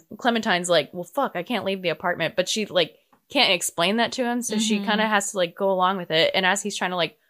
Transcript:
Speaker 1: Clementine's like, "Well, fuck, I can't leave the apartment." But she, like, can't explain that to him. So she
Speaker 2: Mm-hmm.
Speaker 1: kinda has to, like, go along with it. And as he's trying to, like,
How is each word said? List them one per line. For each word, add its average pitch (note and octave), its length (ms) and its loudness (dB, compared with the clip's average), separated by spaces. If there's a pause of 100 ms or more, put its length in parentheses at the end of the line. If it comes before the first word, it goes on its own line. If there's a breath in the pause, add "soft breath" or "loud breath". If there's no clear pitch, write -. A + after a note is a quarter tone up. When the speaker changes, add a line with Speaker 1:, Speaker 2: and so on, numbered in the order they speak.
(180)
Speaker 1:
Clementine's G#3+ 520 0
like, D#3 240 2
"Well, F3 100 -8
fuck, C4+ 320 -4
I F3 80 -4
can't A3 220 -6
leave F#3+ 160 -4
the F3 80 -2
apartment." D#3+ 480 -2
But F3+ 100 0
she, G#3+ 200 -2
like, E3 280 0 (340)
can't - 220 4
explain F3 460 0
that A#3 160 0
to B3+ 100 -4
him. A#3+ 180 -2
So A3 180 -6
she A3 180 0
Speaker 2:
Mm-hmm. G3+ 140 -6
Speaker 1:
kinda G#3+ 180 2
has G3+ 220 2
to, G3+ 80 -8
like, F3 180 0
go G3 140 2
along F#3 260 2
with F3 120 -8
it. D#3+ 240 4
And F#3 120 2
as G3 180 2
he's G3+ 140 -6
trying F#3 140 -2
to, F3+ 40 -4
like, E3 220 -2 (120)